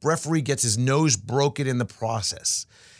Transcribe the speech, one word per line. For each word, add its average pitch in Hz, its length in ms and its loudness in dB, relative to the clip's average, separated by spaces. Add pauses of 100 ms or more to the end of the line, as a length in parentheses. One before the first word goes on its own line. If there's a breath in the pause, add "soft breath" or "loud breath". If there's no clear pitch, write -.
referee 160 400 0
gets 131 220 0
his 107 120 0
nose 135 400 2
broken 135 520 0
in 123 100 -2
the 120 60 0
process. - 800 -4 (340 soft breath)